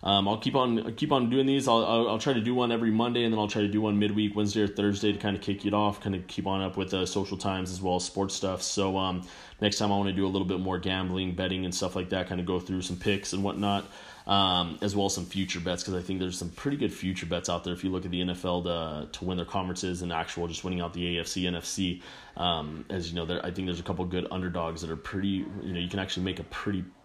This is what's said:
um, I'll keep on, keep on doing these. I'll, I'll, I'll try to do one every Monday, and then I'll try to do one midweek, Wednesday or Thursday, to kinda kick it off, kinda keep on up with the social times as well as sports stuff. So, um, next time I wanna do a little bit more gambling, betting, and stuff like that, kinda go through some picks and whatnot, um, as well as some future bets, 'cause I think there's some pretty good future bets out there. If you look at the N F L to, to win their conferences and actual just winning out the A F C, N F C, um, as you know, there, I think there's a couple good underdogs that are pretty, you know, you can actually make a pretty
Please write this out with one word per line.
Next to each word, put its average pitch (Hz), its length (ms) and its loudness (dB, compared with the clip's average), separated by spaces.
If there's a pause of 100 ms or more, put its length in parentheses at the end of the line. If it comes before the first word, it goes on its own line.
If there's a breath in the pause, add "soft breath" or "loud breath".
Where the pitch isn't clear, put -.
um, 98 240 4
I'll 110 80 2
keep 123 180 -2
on, 117 420 2
keep 147 160 2
on 123 180 4
doing 135 160 4
these. 135 200 2
I'll, 113 180 6
I'll, 113 260 4
I'll 110 80 2
try 135 160 2
to 117 60 2
do 120 140 2
one 123 160 4
every 113 200 4
Monday, 120 340 4
and 113 80 4
then 110 80 2
I'll 104 80 2
try 107 140 2
to 104 60 4
do 107 120 4
one 104 180 4
midweek, 104 380 2
Wednesday 107 240 2
or 101 80 6
Thursday, 101 440 2
to 101 60 0
kinda 98 220 0
kick 98 240 -4
it 101 80 2
off, 104 300 2
kinda 98 160 0
keep 90 280 -6
on 95 140 0
up 92 160 -2
with 95 140 -2
the 92 160 2
social 95 320 -2
times 92 340 -2
as 90 80 -6
well 92 160 2
as 90 80 0
sports 95 300 -2
stuff. 92 260 -2
So, 95 380 2
um, 92 240 0 (400 loud breath)
next 104 160 4
time 104 120 4
I 101 60 4
wanna 101 160 2
do 98 140 2
a - 20 4
little 95 180 2
bit 90 140 0
more 92 180 0
gambling, 92 560 -2
betting, 92 300 0
and 87 100 -2
stuff 92 220 -2
like 92 140 -2
that, 92 180 0
kinda 90 160 -2
go 90 160 0
through 92 220 -4
some 90 160 -4
picks 98 340 0
and 98 100 0
whatnot, 101 440 0 (400 loud breath)
um, 90 560 4
as 98 120 0
well 101 120 4
as 92 80 0
some 90 100 -2
future 92 340 -2
bets, 87 240 -2
'cause 95 120 -2
I 90 80 -2
think 92 180 -4
there's 90 160 -2
some 87 140 -6
pretty 143 260 -2
good 107 160 0
future 95 320 -4
bets 85 240 -2
out 85 160 -2
there. 90 80 -2
If 85 100 -6
you 95 60 0
look 92 160 -2
at 92 60 -6
the 87 100 -2
N 90 80 0
F 90 160 -6
L 90 180 0
to, 80 480 -4
to - 140 -10
win 90 140 -2
their 85 80 -4
conferences 90 560 -2
and 87 100 -4
actual 85 360 -2
just 82 160 -8
winning 90 180 -2
out 85 100 -4
the 87 240 -2
A 85 40 0
F 85 80 -4
C, 90 180 -2
N 90 80 0
F 82 100 -6
C, 90 380 -2 (340 loud breath)
um, 82 540 -2
as 87 180 -4
you 85 80 -4
know, 85 80 -2
there, 85 180 -2
I 90 80 -4
think 92 140 -4
there's 87 160 -2
a 87 40 -8
couple 92 200 -2
good 90 260 -2
underdogs 87 520 -2
that 82 80 -6
are 82 60 -4
pretty, 98 500 -2 (160)
you 95 100 -4
know, 87 80 -2
you 87 80 -2
can 98 100 -2
actually 95 260 -2
make 90 160 -2
a 80 40 -6
pretty 95 400 -4 (200)